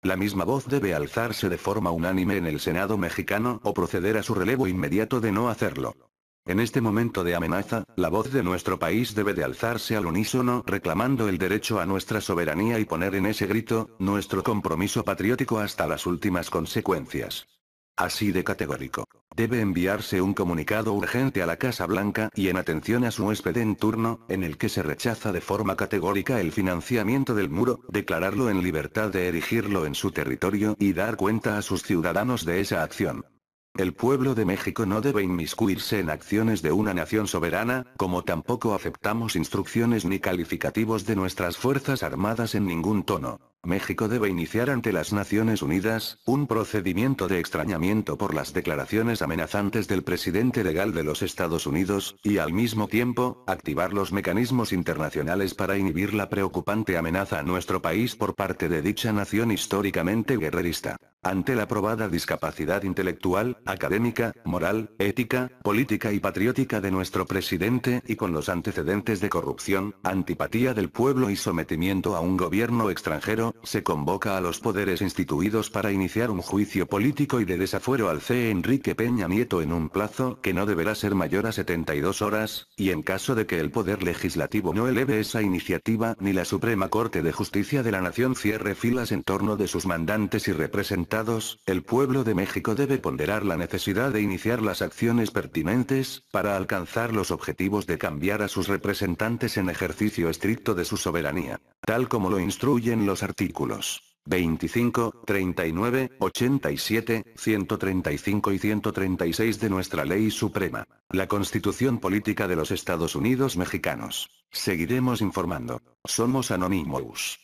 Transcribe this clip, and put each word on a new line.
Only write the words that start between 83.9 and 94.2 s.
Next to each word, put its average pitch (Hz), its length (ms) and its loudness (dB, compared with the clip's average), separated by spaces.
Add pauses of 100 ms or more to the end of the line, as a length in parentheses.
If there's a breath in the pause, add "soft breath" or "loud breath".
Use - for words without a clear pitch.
Legislativo 87 720 0
no 110 140 2
eleve 127 320 2
esa 110 220 -2
iniciativa 104 800 0
ni 98 100 2
la 90 140 2
Suprema 98 420 0
Corte 90 360 0
de 80 100 2
Justicia 107 500 -2
de 113 80 2
la 95 80 2
Nación 117 360 0
cierre 104 380 -2
filas 120 380 0
en 90 120 -2
torno 101 340 0
de 98 100 2
sus 85 180 -2
mandantes 95 640 0
y 101 60 2
representados, 90 560 0 (560)
el 92 160 0
pueblo 131 420 2
de 110 120 2
México 95 400 0
debe 135 240 0
ponderar 92 440 -2
la 92 140 0
necesidad 98 540 0
de 107 100 0